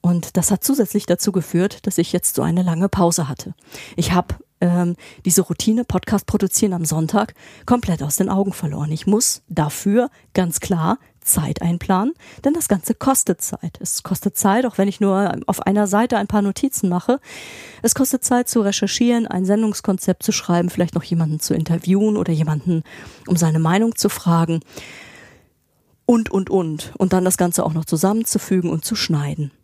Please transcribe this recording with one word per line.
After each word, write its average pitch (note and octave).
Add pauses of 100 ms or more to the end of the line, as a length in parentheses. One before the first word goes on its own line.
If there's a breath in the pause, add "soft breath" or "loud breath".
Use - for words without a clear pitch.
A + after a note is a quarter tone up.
Und F3
das F3+
hat F#3+
zusätzlich A#3+
dazu F3+
geführt, F3+
dass -
ich F3
jetzt -
so B2+
eine E3
lange F3
Pause E3+
hatte. - (440 loud breath)
Ich F3
hab, - (220)
ähm, F3 (300 loud breath)
diese F#3
Routine A3
Podcast -
produzieren G3+
am F3
Sonntag E3 (320 loud breath)
komplett F#3+
aus D3
den F#3+
Augen G3
verloren. D3
Ich D#3+
muss G#3+
dafür G3 (260 soft breath)
ganz F3
klar F3+ (220 soft breath)
Zeit -
einplanen, F#3 (300 loud breath)
denn D4
das E4
Ganze G3+
kostet -
Zeit. -
Es -
kostet -
Zeit, G#3+
auch A#3
wenn G3
ich G3+
nur G3 (120)
auf F#3
einer G3+
Seite A3
ein G3+
paar G#3
Notizen G3+
mache. F3+ (640 loud breath)
Es A3+
kostet C4
Zeit B3
zu A#3
recherchieren, A#3
ein F#3
Sendungskonzept G3+
zu -
schreiben, F3
vielleicht F3
noch D#3+
jemanden D#3+
zu -
interviewen F3+
oder F3+
jemanden D#3+ (420 loud breath)
um F3+
seine D#3+
Meinung G3
zu -
fragen. E3 (1400 loud breath)
Und, A3+
und, F#3+
und. E3
Und F#3
dann F#3
das F#3
Ganze F3
auch D#3+
noch D#3+
zusammenzufügen F#3+
und D#3
zu -
schneiden. D3 (140)